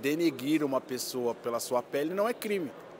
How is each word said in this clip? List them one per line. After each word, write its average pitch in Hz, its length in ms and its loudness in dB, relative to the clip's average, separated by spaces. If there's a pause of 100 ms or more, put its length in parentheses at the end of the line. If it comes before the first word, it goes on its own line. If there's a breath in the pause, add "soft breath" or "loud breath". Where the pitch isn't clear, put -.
denegrir 147 600 2
uma 135 200 2
pessoa 120 520 -2
pela 117 240 -2
sua 123 240 0
pele 143 300 -2
não 202 160 2
é 247 60 0
crime. 202 360 -2 (300)